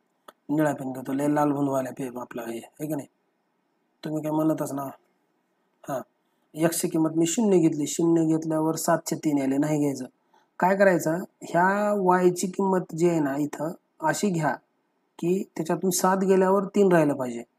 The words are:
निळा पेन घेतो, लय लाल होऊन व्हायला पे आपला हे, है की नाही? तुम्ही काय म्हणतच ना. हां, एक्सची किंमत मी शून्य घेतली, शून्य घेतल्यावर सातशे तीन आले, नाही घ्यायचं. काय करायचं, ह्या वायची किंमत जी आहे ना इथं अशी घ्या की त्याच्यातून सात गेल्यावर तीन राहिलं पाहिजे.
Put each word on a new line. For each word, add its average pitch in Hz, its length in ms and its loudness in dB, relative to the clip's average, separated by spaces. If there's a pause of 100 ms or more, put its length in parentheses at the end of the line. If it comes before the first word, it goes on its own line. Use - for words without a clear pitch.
(540)
निळा 151 180 2
पेन 131 200 -8
घेतो, 135 200 -8
लय 143 160 0
लाल 147 220 2
होऊन 139 180 0
व्हायला 131 220 -2
पे 123 300 -8
आपला 120 220 -12
हे, 117 160 -8
है - 280 -12
की 156 80 -4
नाही? 135 140 -8 (960)
तुम्ही 156 180 -6
काय 151 100 -4
म्हणतच 156 400 0
ना. 139 100 -6 (1040)
हां, 135 120 -6 (540)
एक्सची 165 340 0
किंमत 156 280 0
मी 165 100 2
शून्य 196 320 2
घेतली, 151 280 2
शून्य 165 380 2
घेतल्यावर 156 520 0
सातशे 160 400 -2
तीन 143 260 -2
आले, 135 140 -2
नाही 151 220 0
घ्यायचं. 135 260 -2 (540)
काय 190 180 2
करायचं, 170 400 2 (260)
ह्या 202 560 0
वायची 180 480 2
किंमत 185 520 -2
जी 175 100 4
आहे 165 120 2
ना 139 160 -2
इथं 147 360 -4 (280)
अशी 208 300 0
घ्या 156 260 0 (600)
की 185 240 0 (140)
त्याच्यातून 175 340 -2
सात 185 260 2
गेल्यावर 190 480 2
तीन 190 280 4
राहिलं 151 220 4
पाहिजे. 123 280 -8 (160)